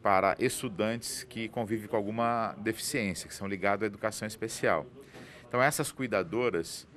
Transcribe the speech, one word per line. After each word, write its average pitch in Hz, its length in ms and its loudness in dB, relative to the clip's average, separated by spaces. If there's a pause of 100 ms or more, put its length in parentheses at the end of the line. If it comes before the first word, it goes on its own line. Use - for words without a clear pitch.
para 95 380 6
estudantes 113 840 -2
que 113 240 -6
convivem 110 400 -4
com 101 80 -2
alguma 113 600 0
deficiência, 104 720 -2
que - 80 -12
são 98 120 -6
ligados 98 360 2
à - 20 0
educação 107 420 -4
especial. 107 600 0 (600)
Então 123 140 2
essas 143 300 2
cuidadoras, 104 1040 0